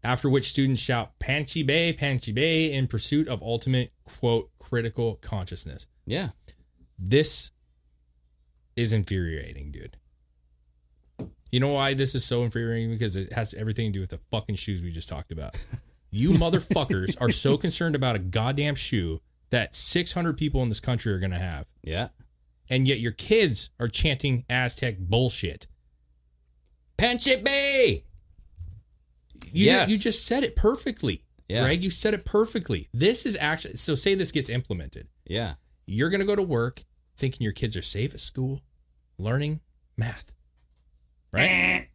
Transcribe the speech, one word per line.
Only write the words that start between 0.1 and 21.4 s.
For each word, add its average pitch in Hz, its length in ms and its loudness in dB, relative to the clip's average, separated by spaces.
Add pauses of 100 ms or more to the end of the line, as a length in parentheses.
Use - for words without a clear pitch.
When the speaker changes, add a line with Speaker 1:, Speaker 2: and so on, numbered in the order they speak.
Speaker 1:
which 135 200 4
students 135 340 2
shout, 117 380 -2
"Panchi 143 440 -2
Bay, 160 320 2
Panchi 127 380 -2
Bay," 160 380 2
in 131 160 0
pursuit 147 400 0
of 117 160 -4
ultimate, 123 480 0 (120)
quote, - 540 0
critical 117 640 -2
consciousness. 92 640 -8 (200)
Speaker 2:
Yeah. 151 240 -2 (680)
Speaker 1:
This 120 540 2 (1200)
is 117 180 0
infuriating, 82 760 -2
dude. - 260 -14 (1600)
You 123 80 4
know 135 80 2
why 139 260 2
this 135 220 0
is 120 80 0
so 120 180 0
infuriating? 117 480 -2
Because 110 240 -2
it 95 200 -6
has 113 200 -4
everything 110 320 -2
to 107 60 -2
do 95 80 -4
with 92 100 -6
the 85 100 -10 (120)
fucking 107 240 -4
shoes 92 260 -4
we 87 80 -6
just 82 180 -8
talked - 220 -10
about. 80 320 -10
Speaker 2:
<laughs> - 20 -10 (480)
Speaker 1:
You 120 180 2
motherfuckers 160 880 2
are 123 100 4
so 139 260 4
concerned 170 380 0
about 131 220 2
a - 20 0
goddamn 127 560 0
shoe 85 460 0 (300)
that 120 260 0
six - 340 2
hundred 170 280 -2
people 147 220 0
in 123 80 0
this 107 120 0
country 117 320 -2
are 92 80 -2
gonna 92 180 -2
have. 87 280 -6 (180)